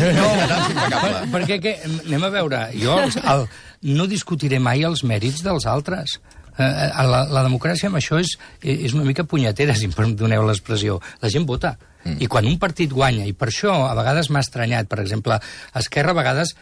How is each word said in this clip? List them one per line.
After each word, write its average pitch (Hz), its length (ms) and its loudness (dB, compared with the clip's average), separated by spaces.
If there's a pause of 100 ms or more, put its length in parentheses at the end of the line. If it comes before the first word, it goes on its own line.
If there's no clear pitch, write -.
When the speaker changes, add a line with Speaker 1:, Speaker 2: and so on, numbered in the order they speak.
(140)
Speaker 1:
No, 202 160 4
Speaker 2:
Anàlisi 175 460 2
impecable. - 340 0
Speaker 1:
per-, 190 220 -4
perquè 180 260 0
que, 208 140 -2 (320)
anem 160 240 0
a - 20 -4
veure, 160 300 -2 (180)
jo 120 240 2
els, 247 160 0
el, 143 240 2 (540)
no 170 100 2
discutiré 147 560 -2
mai 127 240 2
els 165 160 -2
mèrits 127 400 0
dels 170 240 -2
altres. 147 540 -4 (340)
Eh, - 80 -2
eh, 139 480 0
la, 127 160 4
la 135 160 2
democràcia 131 480 0
amb 180 80 0
això 156 240 0
és, 175 140 -4 (260)
és 143 320 -2
una 151 80 2
mica 135 240 0
punyetera, 139 480 0
si 107 160 0
em 87 60 -6
perdoneu 110 500 2
l'expressió. 104 540 -2 (180)
La 110 160 0
gent 156 160 0
vota. 123 240 -2 (300)
Speaker 2:
Mm. 151 180 -4
Speaker 1:
I 110 80 0
quan 107 160 2
un 147 160 2
partit 165 320 0
guanya, 123 320 2
i 101 80 -4
per 113 160 -2
això 202 240 0 (140)
a 113 100 -2
vegades 139 320 2
m'ha 139 160 2
estranyat, 117 400 -2
per 104 160 -4
exemple, 107 380 0 (340)
Esquerra 147 400 0
a 165 60 2
vegades 139 420 0